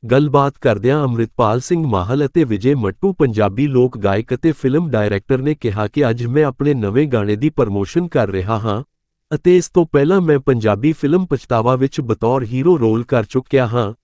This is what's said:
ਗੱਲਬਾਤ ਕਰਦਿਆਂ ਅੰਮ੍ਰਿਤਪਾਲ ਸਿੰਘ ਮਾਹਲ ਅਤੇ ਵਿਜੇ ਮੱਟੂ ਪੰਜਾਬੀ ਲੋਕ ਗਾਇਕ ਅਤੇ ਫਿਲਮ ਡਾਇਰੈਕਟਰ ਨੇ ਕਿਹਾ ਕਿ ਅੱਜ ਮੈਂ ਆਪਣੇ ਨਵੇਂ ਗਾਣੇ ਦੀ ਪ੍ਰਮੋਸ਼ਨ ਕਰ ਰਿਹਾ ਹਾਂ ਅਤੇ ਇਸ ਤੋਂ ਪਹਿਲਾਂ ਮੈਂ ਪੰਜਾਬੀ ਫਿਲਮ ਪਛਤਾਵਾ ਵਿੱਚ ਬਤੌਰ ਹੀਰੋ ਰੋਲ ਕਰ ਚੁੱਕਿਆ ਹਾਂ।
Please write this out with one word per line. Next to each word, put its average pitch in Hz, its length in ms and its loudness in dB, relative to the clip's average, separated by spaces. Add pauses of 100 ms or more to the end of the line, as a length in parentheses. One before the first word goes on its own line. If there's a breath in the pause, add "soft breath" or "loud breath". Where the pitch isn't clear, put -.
(120)
ਗੱਲਬਾਤ 139 500 2
ਕਰਦਿਆਂ 123 420 0
ਅੰਮ੍ਰਿਤਪਾਲ 117 560 0
ਸਿੰਘ 165 280 -2
ਮਾਹਲ 117 380 0
ਅਤੇ 160 180 0
ਵਿਜੇ 117 320 0
ਮੱਟੂ 127 380 -2
ਪੰਜਾਬੀ 107 540 0
ਲੋਕ 127 300 2
ਗਾਇਕ 101 380 -2
ਅਤੇ 160 160 0
ਫਿਲਮ 143 380 -2
ਡਾਇਰੈਕਟਰ 104 480 -2
ਨੇ 143 180 -2
ਕਿਹਾ 107 320 -4
ਕਿ 139 220 0
ਅੱਜ 120 160 -8
ਮੈਂ 135 180 2
ਆਪਣੇ 143 300 0
ਨਵੇਂ 120 340 0
ਗਾਣੇ 104 280 0
ਦੀ 135 140 0
ਪ੍ਰਮੋਸ਼ਨ 110 580 -2
ਕਰ 120 220 -2
ਰਿਹਾ 98 300 -4
ਹਾਂ 107 240 -4 (520)
ਅਤੇ 180 220 4
ਇਸ 170 120 0
ਤੋਂ 175 220 2
ਪਹਿਲਾਂ 160 300 2
ਮੈਂ 151 180 2
ਪੰਜਾਬੀ 117 540 0
ਫਿਲਮ 170 320 0
ਪਛਤਾਵਾ 127 500 0
ਵਿੱਚ 135 260 -2
ਬਤੌਰ 120 420 -2
ਹੀਰੋ 131 360 2
ਰੋਲ 113 240 2
ਕਰ 117 200 0
ਚੁੱਕਿਆ 131 440 -2
ਹਾਂ। 110 260 -4 (100)